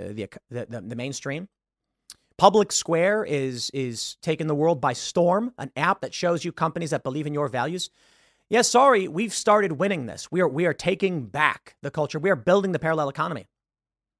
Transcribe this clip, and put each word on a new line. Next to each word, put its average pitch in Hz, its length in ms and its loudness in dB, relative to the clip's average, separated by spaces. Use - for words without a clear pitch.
the, 107 160 -8
the, 117 300 -10
the 113 140 -10
mainstream. 139 520 -8
Public 202 340 6
Square 185 540 0
is, 131 460 -4
is 127 500 -6
taking 160 240 -2
the 156 80 0
world 151 260 2
by 127 140 0
storm, 185 640 2
an 135 180 -8
app 170 260 0
that - 120 -8
shows 175 320 0
you 175 60 -4
companies 160 400 -2
that 151 100 -2
believe 147 240 -6
in 147 80 -4
your 147 140 -2
values. 131 420 -4
Yeah, 233 100 4
sorry, 240 460 6
we've 196 260 -4
started 208 400 2
winning 165 320 -2
this. - 260 -12
We 175 100 2
are, 175 60 4
we 156 200 0
are 147 80 2
taking 180 500 0
back 139 560 0
the 139 100 -8
culture. 151 280 -4
We 175 100 0
are 190 60 4
building 185 360 2
the 160 80 -2
parallel 160 300 0
economy. 151 380 -6